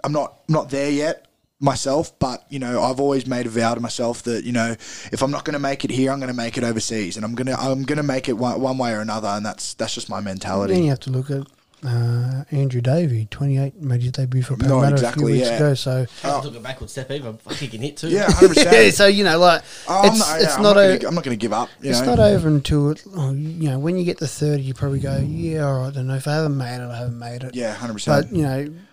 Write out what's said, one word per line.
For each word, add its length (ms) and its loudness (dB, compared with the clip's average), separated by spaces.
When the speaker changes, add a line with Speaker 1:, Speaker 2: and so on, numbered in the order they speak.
Speaker 1:
I'm 80 -2
not, 260 -2
not 200 0
there 220 -2
yet 360 -2
myself, 600 0
but, 300 -4
you 100 -8
know, 240 -2
I've 160 0
always 260 2
made 200 -4
a 40 -6
vow 240 0
to 60 -4
myself 440 -4
that, 200 -4
you 80 -6
know, 240 0
if 120 -2
I'm 80 2
not 140 -8
gonna 140 -4
make 260 -4
it 60 -4
here, 200 2
I'm 80 -4
gonna 140 -6
make 240 -6
it 60 -2
overseas, 520 -2
and 100 -6
I'm 100 -6
gonna, 220 -2
I'm 260 -2
gonna 200 -2
make 240 -2
it 60 0
one, 260 -2
one 180 -2
way 160 -2
or 60 -4
another, 300 -4
and 160 -4
that's, 300 -8
that's 200 -6
just 140 -10
my 100 -6
mentality. 540 -2
Speaker 2:
Then 100 2
you 60 2
have 120 0
to 100 -8
look 200 -4
at, 160 -6
uh, 680 -2
Andrew 280 0
Davey, 520 2
twenty-eight, 500 -2
made 220 0
his 80 -2
debut 320 0
for 120 -4
Speaker 1:
No, 120 0
Speaker 2:
Parramatta 260 4
Speaker 1:
exactly, 300 0
Speaker 2:
a 20 2
few 120 4
weeks 120 2
Speaker 1:
yeah. 60 0
Speaker 2:
ago. 180 2
So 320 -2
Speaker 3:
He 220 -2
took 120 -10
a 40 -16
backward 320 -12
step 180 -10
either. 240 -8
Fuck, 200 -14
he 140 -6
can 140 -12
hit 160 -8
too. 120 -6
Speaker 1:
Yeah, 220 2
hundred 180 8
percent. 440 8
Speaker 2:
<laughs> 0 -
So, 140 6
you 160 4
know, 160 4
like, 240 6
Speaker 1:
Oh, 140 2
I'm 80 6
Speaker 2:
it's, 80 2
Speaker 1:
not, 220 0
Speaker 2:
it's 80 4
Speaker 1:
yeah, 80 0
I'm 40 0
Speaker 2:
not 140 6
Speaker 1:
not 80 8
Speaker 2:
a, 140 6
Speaker 1:
gonna, 120 -4
I'm 60 -2
not 80 -2
gonna 140 -2
give 160 -2
up. 160 -2
You 80 -4
Speaker 2:
it's 120 0
Speaker 1:
know? 140 2
Speaker 2:
not 40 4
over 300 6
until 420 2
it, 120 -8
oh, 180 -2
you 380 -4
know, 80 -2
when 180 -2
you 60 0
get 160 -4
to 80 -4
thirty, 340 -2
you 140 -6
probably 240 -2
go, 180 -2
"Yeah, 480 -2
all 200 0
right, 60 -6
then. 200 -4
If 160 -4
I 80 0
haven't 200 0
made 200 -4
it, 120 -8
I 100 -10
haven't 200 -6
made 260 -12
it." 120 -10
Speaker 1:
Yeah, 180 -4
hundred 200 -8
percent. 360 0
Speaker 2:
But, 80 -4
you 60 2
know 300 -4